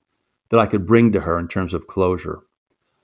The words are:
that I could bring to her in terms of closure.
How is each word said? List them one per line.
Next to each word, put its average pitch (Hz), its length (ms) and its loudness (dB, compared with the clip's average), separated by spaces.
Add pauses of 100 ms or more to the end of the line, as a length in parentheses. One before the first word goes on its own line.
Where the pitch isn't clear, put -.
(500)
that 117 100 4
I 107 80 2
could 98 180 -2
bring 117 280 4
to 92 80 0
her 82 180 -2
in 85 80 -8
terms 92 260 -6
of 82 140 -8
closure. 92 540 -4 (640)